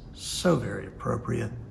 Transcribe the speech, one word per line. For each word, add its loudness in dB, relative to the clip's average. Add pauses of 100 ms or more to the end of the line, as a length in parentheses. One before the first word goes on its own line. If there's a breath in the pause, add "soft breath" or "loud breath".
(120)
so 4
very -2
appropriate, -2 (200)